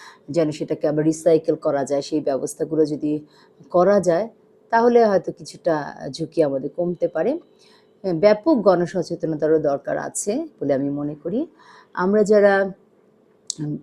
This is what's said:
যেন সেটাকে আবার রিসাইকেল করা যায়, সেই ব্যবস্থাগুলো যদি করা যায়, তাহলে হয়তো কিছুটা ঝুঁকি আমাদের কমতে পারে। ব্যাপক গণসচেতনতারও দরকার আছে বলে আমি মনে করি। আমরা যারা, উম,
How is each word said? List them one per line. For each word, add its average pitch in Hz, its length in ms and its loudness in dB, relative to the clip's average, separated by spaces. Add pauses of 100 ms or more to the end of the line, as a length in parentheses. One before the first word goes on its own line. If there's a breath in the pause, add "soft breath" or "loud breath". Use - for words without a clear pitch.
(300 loud breath)
যেন 156 200 0
সেটাকে 156 380 -4
আবার 151 160 0
রিসাইকেল 160 500 2
করা 139 300 -2
যায়, 139 180 -2
সেই 151 180 -4
ব্যবস্থাগুলো 147 680 -2
যদি 151 340 -4 (500 soft breath)
করা 185 300 4
যায়, 175 280 0 (420)
তাহলে 233 340 4
হয়তো 185 280 0
কিছুটা 151 640 -6 (160)
ঝুঁকি 156 320 -2
আমাদের 135 280 -2
কমতে 175 380 -4
পারে। 214 300 -4 (760 soft breath)
ব্যাপক 214 440 2
গণসচেতনতারও 165 1000 0
দরকার 147 400 -2
আছে 208 480 -6 (140)
বলে 139 140 0
আমি 143 160 -2
মনে 147 240 -6
করি। 214 320 -6 (480 soft breath)
আমরা 196 280 2
যারা, 196 480 4 (880)
উম, 147 220 -6